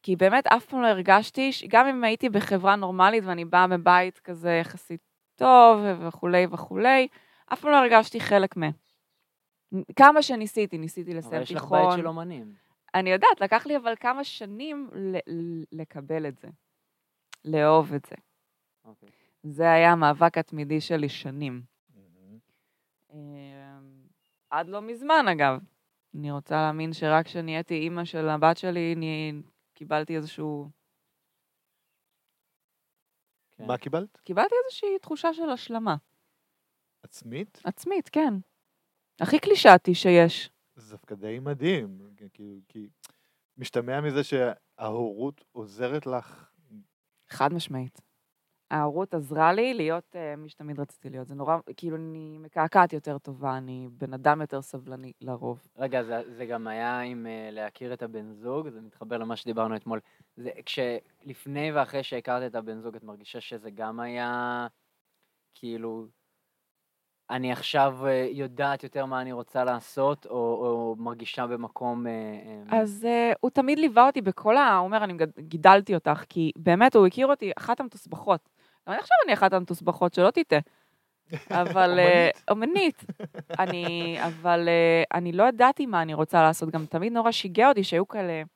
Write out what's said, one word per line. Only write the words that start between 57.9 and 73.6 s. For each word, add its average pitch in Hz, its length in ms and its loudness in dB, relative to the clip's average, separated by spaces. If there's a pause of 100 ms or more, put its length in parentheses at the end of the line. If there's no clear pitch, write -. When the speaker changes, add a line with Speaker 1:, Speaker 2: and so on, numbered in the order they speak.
Speaker 2:
את 120 100 -14
הבן 110 300 -14
זוג, 131 360 -10
זה 113 120 -20
מתחבר 110 360 -14
למה 113 180 -10
שדיברנו 113 400 -6
אתמול. 110 240 -10 (380)
זה, 120 120 -12 (160)
כש-, - 140 -10 (440)
לפני 143 480 -10
ואחרי 139 320 -4
שהכרת 123 480 -8
את 117 40 -16
הבן 110 260 -10
זוג, 113 140 -14
את 113 80 -20
מרגישה 107 380 -18
שזה 110 300 -16
גם 110 280 -10
היה, 120 680 -6 (840)
כאילו, 113 540 -12 (1200)
אני 127 220 -6
עכשיו, 135 560 -2
אה, 127 240 0
יודעת 139 520 -6
יותר 135 220 -8
מה 131 160 -6
אני 127 100 -10
רוצה 123 320 -6
לעשות, 131 600 -2
או, 117 100 -10
או 117 640 -2
מרגישה 117 480 -8
במקום, 120 600 -8
אה, 117 40 -6
אה, 208 720 -6
Speaker 1:
אז, 208 240 -6
אה, 233 340 0
הוא 254 120 -2
תמיד 285 280 0